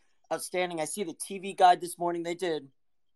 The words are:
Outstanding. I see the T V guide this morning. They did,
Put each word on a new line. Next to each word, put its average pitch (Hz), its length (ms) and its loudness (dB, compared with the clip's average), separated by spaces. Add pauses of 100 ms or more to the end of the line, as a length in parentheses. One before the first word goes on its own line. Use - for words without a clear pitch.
(320)
Outstanding. 175 480 -2
I 156 40 0
see 202 180 -4
the 165 120 -4
T 196 260 -10
V 190 120 -8
guide 180 280 8
this 175 180 -8
morning. 175 240 -2
They 170 140 -4
did, 156 320 -4 (480)